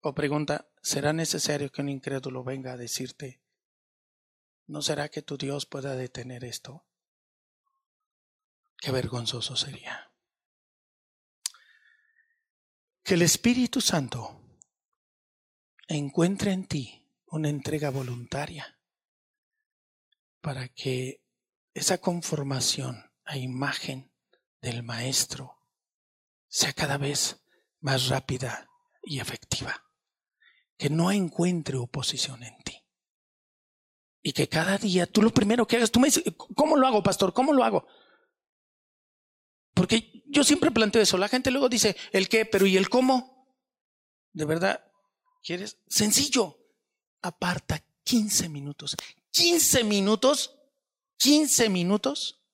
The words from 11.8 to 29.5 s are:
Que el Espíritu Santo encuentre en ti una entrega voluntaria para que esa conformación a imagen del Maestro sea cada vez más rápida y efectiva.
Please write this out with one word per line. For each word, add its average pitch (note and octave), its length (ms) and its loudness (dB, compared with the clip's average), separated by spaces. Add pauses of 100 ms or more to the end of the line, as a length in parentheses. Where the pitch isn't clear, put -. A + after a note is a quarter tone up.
Que - 120 0
el E3+ 80 6
Espíritu A#3+ 600 2
Santo - 760 -4 (1300)
encuentre E3+ 640 0
en F#3 160 -4
ti - 460 -8 (140)
una D#3 220 -2
entrega D3 400 -4
voluntaria C3+ 920 -8 (1600)
para C3 280 -8
que C3 520 -8 (520)
esa F3 260 -2
conformación C#3 1120 -4 (140)
a C#3 120 -8
imagen C3 760 -8 (480)
del A#2 220 -8
Maestro B2+ 760 -6 (880)
sea - 260 -2
cada C#3+ 240 -4
vez C#3 480 -4 (340)
más C3+ 280 -2
rápida B2+ 600 -4 (320)
y C#3 180 -8
efectiva. - 680 -8 (920)